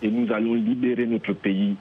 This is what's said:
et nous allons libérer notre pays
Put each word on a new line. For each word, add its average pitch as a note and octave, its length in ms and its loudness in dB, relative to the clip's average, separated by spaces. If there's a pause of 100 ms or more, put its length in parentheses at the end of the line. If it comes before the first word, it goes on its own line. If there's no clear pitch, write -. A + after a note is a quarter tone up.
et G#2+ 80 2
nous A#2 220 0
allons A2+ 220 0
libérer A#2+ 520 0
notre A2+ 260 -2
pays G2 480 0